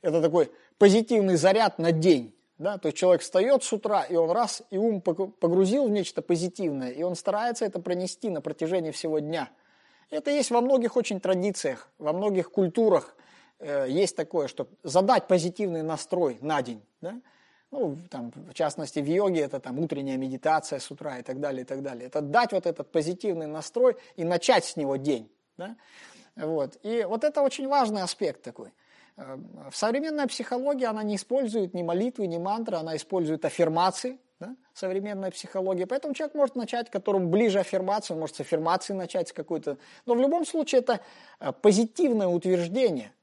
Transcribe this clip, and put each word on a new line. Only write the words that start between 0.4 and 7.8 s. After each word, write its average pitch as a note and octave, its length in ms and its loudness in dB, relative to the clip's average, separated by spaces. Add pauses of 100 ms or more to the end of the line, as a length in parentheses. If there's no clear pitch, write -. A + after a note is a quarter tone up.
позитивный G3+ 600 6
заряд G3 420 4
на E3 140 4
день. D#3 420 4 (220)
Да? F#3+ 200 -4
То E3 100 -4
есть D3 100 -2
человек F3+ 240 6
встает A#3+ 420 2
с - 100 -4
утра, G3+ 300 0
и E3+ 120 -4
он E3 160 2
раз, A3 380 0
и G3 80 -4
ум G#3 240 2
пог-, F#3 300 -2
погрузил F#3+ 560 2
в - 20 0
нечто G3 320 -2
позитивное, E3 680 -2
и C#3 140 -6
он F3+ 120 -2
старается A3+ 500 -2
это F#3+ 140 -4
пронести F#3 500 -4